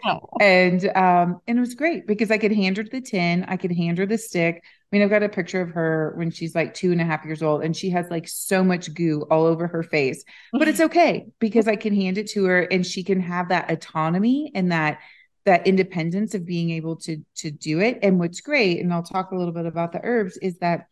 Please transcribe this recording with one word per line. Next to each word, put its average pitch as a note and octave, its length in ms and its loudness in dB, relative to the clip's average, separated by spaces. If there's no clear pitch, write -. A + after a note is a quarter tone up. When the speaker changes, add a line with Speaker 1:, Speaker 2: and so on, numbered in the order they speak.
Speaker 1:
Oh. G3 180 -2
Speaker 2:
And, F#3 440 6
um, F3+ 500 4
and A#3 120 0
it - 20 2
was B3 140 -2
great D#4 320 -2
because G#3 240 0
I A3 80 2
could G#3+ 140 2
hand F#3+ 260 2
her G#3+ 60 -6
the B3 180 -10
tin, F3 440 0
I F#3 120 -4
could F3+ 120 -4
hand E3+ 280 0
her G3 80 0
the A3 120 -2
stick. E3+ 460 -2
I - 320 -8
mean, G3+ 80 4
I've G3+ 60 2
got G#3 120 4
a G#3 60 0
picture F#3 320 -4
of F3 100 -4
her D#3+ 460 -2
when E3 160 -4
she's, E3 240 -8
like, D#3+ 180 -2
two F#3 160 -2
and F3 100 2
a E3 40 0
half D#3 200 -2
years D#3 200 -6
old, D3+ 180 0
and D#3+ 140 -2
she F#3+ 140 -4
has, F3 200 -2
like, E3+ 160 -6
so - 380 0
much F3 280 0
goo D3+ 380 0
all D#3+ 160 4
over E3 220 0
her E3+ 160 -6
face, D3 400 -2
but D4 140 2
it's D#4 140 0
Speaker 1:
<laughs> D#4+ 80 4
Speaker 2:
okay D#4 380 2
because A3 300 2
I G#3+ 80 2
can G#3+ 180 -2
hand F#3+ 240 0
it G#3 120 -6
to G3 160 0
her F3+ 160 4
and F#3 220 0
she F3+ 200 -6
can F#3 160 0
have F3+ 300 -4
that F3 200 0
autonomy F#3 840 0
and F3+ 200 0
that, D#3 260 0
that G3 240 6
independence F#3+ 640 0
of F#3 100 -6
being E3+ 260 -2
able E3 260 -6
to, D#3+ 220 -10
to D#3 160 -8
do D#3 260 -4
it. A#3+ 240 0
And F#3+ 160 4
what's E3+ 220 -4
great, A3 400 0
and F3 120 -2
I'll E3+ 120 -2
talk F#3 260 -6
a F#3+ 60 -6
little F3 180 -4
bit E3+ 120 -6
about E3+ 260 -4
the - 100 -8
herbs, A3 360 -2
is F3+ 200 -6
that E3+ 320 -4